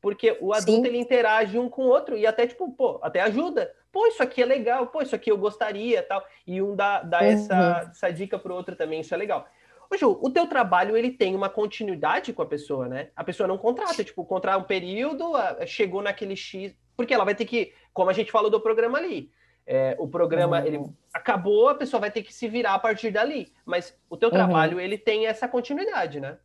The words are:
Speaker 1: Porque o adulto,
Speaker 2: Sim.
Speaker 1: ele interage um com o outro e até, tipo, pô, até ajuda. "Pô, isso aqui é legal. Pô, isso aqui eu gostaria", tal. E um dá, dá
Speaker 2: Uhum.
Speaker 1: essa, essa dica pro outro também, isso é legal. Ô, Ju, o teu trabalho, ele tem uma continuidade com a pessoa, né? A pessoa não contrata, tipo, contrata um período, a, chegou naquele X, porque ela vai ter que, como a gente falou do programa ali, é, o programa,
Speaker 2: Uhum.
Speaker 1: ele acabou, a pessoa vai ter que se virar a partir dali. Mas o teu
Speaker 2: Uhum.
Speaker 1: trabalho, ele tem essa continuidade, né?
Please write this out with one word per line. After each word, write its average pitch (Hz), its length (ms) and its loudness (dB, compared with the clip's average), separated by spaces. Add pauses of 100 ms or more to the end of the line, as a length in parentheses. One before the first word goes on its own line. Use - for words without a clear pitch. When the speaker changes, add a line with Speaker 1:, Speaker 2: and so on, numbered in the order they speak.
Speaker 1:
Porque 202 380 2
o 190 140 0
adulto, 220 300 4
Speaker 2:
Sim. 254 40 2
Speaker 1:
ele 240 100 0
interage 226 600 2
um 247 80 -2
com 254 160 -6
o 254 60 4
outro 285 280 2
e 208 80 2
até, 220 220 2
tipo, 285 240 -8
pô, 254 320 -2
até - 180 -2
ajuda. 226 520 -2 (180)
"Pô, 440 160 2
isso 440 160 2
aqui 254 180 -2
é 240 40 6
legal. 247 420 0
Pô, 302 140 -6
isso 262 140 -4
aqui - 140 -4
eu 208 80 4
gostaria", 208 680 -2
tal. 196 200 -4 (240)
E 185 140 -4
um 202 140 -2
dá, 202 260 2
dá 170 200 2
Speaker 2:
Uhum. 208 60 6
Speaker 1:
essa, 185 640 2
essa - 200 -4
dica 190 280 -6
pro 180 160 -8
outro 180 220 -10
também, 160 240 -4
isso 156 120 -8
é 170 40 -4
legal. 190 280 -4 (460)
Ô, 392 60 -2
Ju, 240 240 4
o 254 80 0
teu 330 180 2
trabalho, 202 480 2
ele 240 160 2
tem 190 240 0
uma 196 140 -2
continuidade 202 840 -2
com 185 100 -6
a 143 40 0
pessoa, 143 420 -6
né? 131 280 -8
A - 100 -8
pessoa 185 220 -2
não 190 100 -2
contrata, 330 460 -2
tipo, 180 200 -8
contrata 190 360 0
um 190 40 -6
período, 240 720 -4
a, 190 300 -2
chegou 196 360 -2
naquele 196 340 -4
X, 190 380 -12 (220)
porque 240 180 -2
ela 202 120 4
vai 202 100 2
ter 226 100 -4
que, 226 280 -2 (180)
como 185 180 2
a 190 40 4
gente 220 180 -2
falou 214 200 2
do 220 100 2
programa 226 380 0
ali, 233 300 -6 (360)
é, 131 340 0
o 160 80 -4
programa, 170 540 2
Speaker 2:
Uhum. 151 40 -2
Speaker 1:
ele 151 140 -2 (340)
acabou, 208 560 4
a 285 60 2
pessoa 269 240 -2
vai 202 120 -4
ter 220 120 -6
que - 100 -16
se - 140 -8
virar 214 280 0
a 190 40 2
partir 226 320 -2
dali. 233 400 -2 (140)
Mas 175 320 -6 (120)
o 175 60 -12
teu 196 140 4
Speaker 2:
Uhum. - 60 -2
Speaker 1:
trabalho, 175 440 4
ele 196 180 -4
tem 214 280 0
essa 220 220 -2
continuidade, 254 720 -4
né? 139 240 -10